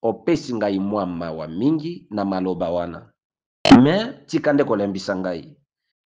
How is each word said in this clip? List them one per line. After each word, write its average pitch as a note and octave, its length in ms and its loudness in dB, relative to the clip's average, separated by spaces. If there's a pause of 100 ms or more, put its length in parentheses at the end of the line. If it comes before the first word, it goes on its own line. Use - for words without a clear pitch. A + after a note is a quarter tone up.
opesi A#2+ 540 -2
ngai G#2 240 -2
mwa G2+ 260 -2
mawa E2 420 -8
mingi D3+ 640 -4
na G#2 160 -4
maloba F#2 440 -2
wana. E2+ 420 -6 (680)
Mais, F#3 260 2 (200)
tika D3 260 0
nde C#3+ 100 2
kolembisa G2+ 520 -2
ngai. F2+ 420 -8 (480)